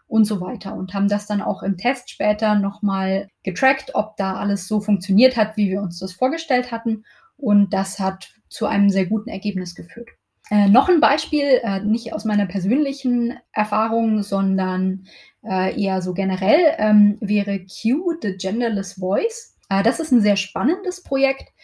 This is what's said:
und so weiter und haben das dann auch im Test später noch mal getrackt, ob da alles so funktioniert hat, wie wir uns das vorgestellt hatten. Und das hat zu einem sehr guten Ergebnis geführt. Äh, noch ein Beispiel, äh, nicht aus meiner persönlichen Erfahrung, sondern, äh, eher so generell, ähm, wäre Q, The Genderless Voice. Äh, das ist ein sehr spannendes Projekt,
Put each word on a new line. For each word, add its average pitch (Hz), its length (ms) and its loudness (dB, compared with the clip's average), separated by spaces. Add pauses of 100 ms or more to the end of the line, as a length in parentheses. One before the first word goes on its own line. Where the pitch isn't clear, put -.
und 220 180 4
so 208 160 -2
weiter 185 340 -8
und 185 200 -8
haben 202 140 2
das 202 180 -2
dann 202 160 -2
auch - 200 -4
im 190 140 -2
Test 254 320 -4
später 214 460 0
noch 202 260 -2
mal 196 480 -2 (140)
getrackt, 262 500 0
ob - 240 -4
da 196 200 -2
alles 202 320 -4
so 214 120 0
funktioniert 214 560 4
hat, 214 220 0
wie 202 100 2
wir 190 140 -2
uns 170 160 -8
das 180 160 -8
vorgestellt 254 580 -2
hatten. 226 320 -6 (360)
Und 202 320 4
das 190 280 -2
hat 190 320 -6 (160)
zu - 180 -6
einem 202 240 2
sehr 185 160 2
guten 214 240 -4
Ergebnis 185 460 -6
geführt. - 320 -16 (420)
Äh, 208 180 4
noch 208 200 6
ein 349 100 6
Beispiel, 285 640 2
äh, 196 160 -2
nicht 208 340 -2
aus 208 120 -6
meiner 208 220 0
persönlichen 247 880 -2 (180)
Erfahrung, 220 720 0
sondern, 190 800 0 (400)
äh, 190 360 -2
eher 190 220 0
so 180 120 -4
generell, 190 640 2
ähm, 208 420 6
wäre 202 400 -2
Q, 320 600 -2
The 190 160 -4
Genderless 208 580 -4
Voice. 208 600 -4 (120)
Äh, 196 160 0
das 262 160 0
ist 311 100 -6
ein 240 100 6
sehr 202 140 4
spannendes 359 680 -4
Projekt, 269 480 -2 (120)